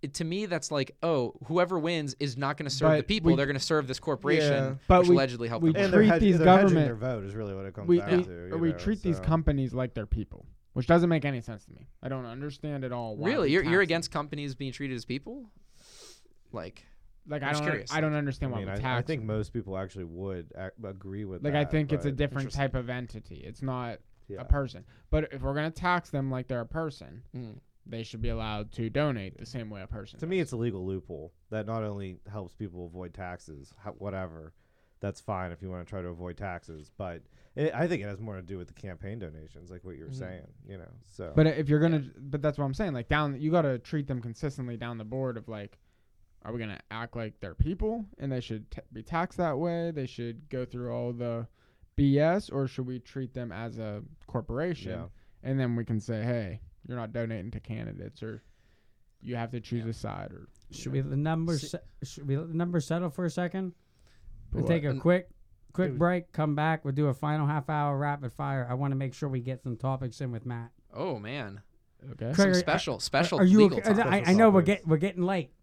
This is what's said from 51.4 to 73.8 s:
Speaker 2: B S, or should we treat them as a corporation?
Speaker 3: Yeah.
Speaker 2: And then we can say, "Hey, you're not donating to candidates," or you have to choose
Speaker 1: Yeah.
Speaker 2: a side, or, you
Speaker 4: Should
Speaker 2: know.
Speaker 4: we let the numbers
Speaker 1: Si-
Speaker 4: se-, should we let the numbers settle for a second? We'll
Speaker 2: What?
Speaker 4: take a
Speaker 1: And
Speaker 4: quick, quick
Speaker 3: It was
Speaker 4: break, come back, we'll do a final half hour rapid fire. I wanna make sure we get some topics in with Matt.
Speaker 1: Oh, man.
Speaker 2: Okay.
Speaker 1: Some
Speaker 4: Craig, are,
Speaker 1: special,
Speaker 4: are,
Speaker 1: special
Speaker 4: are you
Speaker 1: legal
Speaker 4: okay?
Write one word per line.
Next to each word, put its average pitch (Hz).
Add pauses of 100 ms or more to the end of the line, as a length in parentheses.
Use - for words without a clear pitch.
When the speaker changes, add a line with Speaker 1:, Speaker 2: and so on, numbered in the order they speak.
Speaker 2:
B 139
S, 170
or 139
should 131
we 127
treat 131
them 120
as 110
a 104 (260)
corporation? 123
Speaker 3:
Yeah. 85 (360)
Speaker 2:
And 135
then 123
we 117
can 110
say, 110
"Hey, 113 (260)
you're 123
not 113
donating 113
to -
candidates," 107
or 110 (800)
you 123
have 117
to 123
choose 117
Speaker 1:
Yeah. 113
Speaker 2:
a -
side, 95
or, - (220)
you -
Speaker 4:
Should -
Speaker 2:
know. 131
Speaker 4:
we 135
let 143
the 135
numbers 160
Speaker 1:
Si- 139
Speaker 4:
se-, - (240)
should 143
we 135
let 160
the 165
numbers 175
settle 175
for 180
a 165
second? 180 (800)
We'll -
Speaker 2:
What? -
Speaker 4:
take 165
a 147
Speaker 1:
And 131
Speaker 4:
quick, 180 (440)
quick 147
Speaker 3:
It -
was 135
Speaker 4:
break, 175
come 151
back, 156
we'll 135
do 147
a 131
final 151
half 147
hour 147
rapid 143
fire. 139
I 123
wanna 139
make 135
sure 147
we 131
get 127
some 123
topics 131
in 127
with 113
Matt. 117 (200)
Speaker 1:
Oh, 139
man. 104 (520)
Speaker 2:
Okay. 117
Speaker 1:
Some -
Speaker 4:
Craig, 196
are, 185
Speaker 1:
special, 170
Speaker 4:
are, -
Speaker 1:
special -
Speaker 4:
are 190
you 190
Speaker 1:
legal 202
Speaker 4:
okay? 220